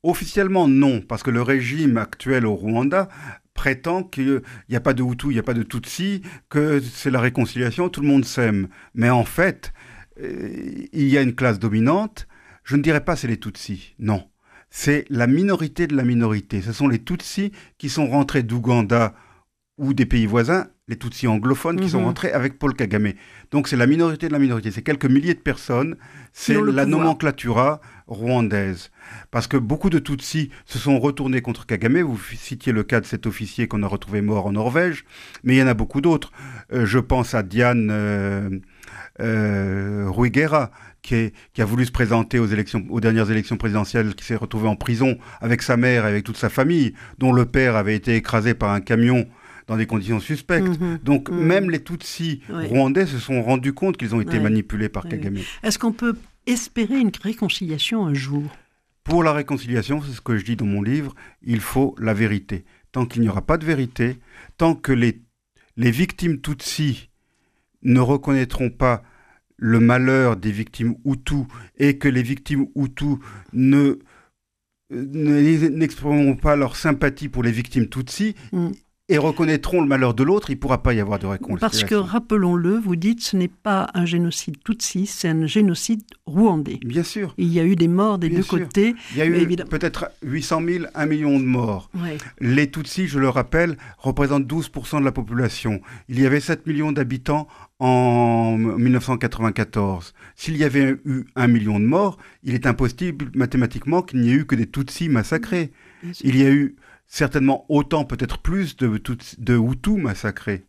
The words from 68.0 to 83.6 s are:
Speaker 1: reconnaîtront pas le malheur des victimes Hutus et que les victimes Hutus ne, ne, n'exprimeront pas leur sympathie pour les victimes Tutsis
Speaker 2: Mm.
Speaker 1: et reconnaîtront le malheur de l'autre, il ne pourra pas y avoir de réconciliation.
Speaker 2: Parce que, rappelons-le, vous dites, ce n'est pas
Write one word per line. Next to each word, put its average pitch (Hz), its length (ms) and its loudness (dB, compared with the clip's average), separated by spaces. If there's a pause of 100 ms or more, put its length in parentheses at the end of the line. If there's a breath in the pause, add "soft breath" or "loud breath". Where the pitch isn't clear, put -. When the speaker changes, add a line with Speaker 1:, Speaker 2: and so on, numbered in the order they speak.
Speaker 1:
reconnaîtront 131 720 0
pas 123 320 0 (540 soft breath)
le 113 240 4
malheur 127 560 4
des 101 160 -4
victimes 113 440 -4 (100)
Hutus 135 400 -2 (320 loud breath)
et 143 180 4
que 143 120 0
les 127 140 2
victimes 139 440 -2 (100)
Hutus 139 400 -2 (380 loud breath)
ne, 139 440 4 (920 soft breath)
ne, 147 800 2
n'exprimeront 147 680 2
pas 147 200 2
leur 135 200 0
sympathie 143 520 -2
pour 123 140 -4
les 117 100 2
victimes 120 360 -2
Tutsis 196 460 -4 (180 loud breath)
Speaker 2:
Mm. 175 160 -2 (420)
Speaker 1:
et 151 80 6
reconnaîtront 156 640 2
le 147 40 2
malheur 131 280 2
de 120 80 0
l'autre, 190 260 2
il 139 60 -4
ne 131 60 -10
pourra 131 220 0
pas 123 120 2
y 110 60 2
avoir 101 180 -2
de 90 80 -6
réconciliation. 98 340 -4
Speaker 2:
Parce - 240 0
que, 214 100 -2
rappelons-le, 190 840 0
vous 190 180 -2
dites, 220 260 0
ce - 140 -4
n'est 180 120 0
pas 196 440 -2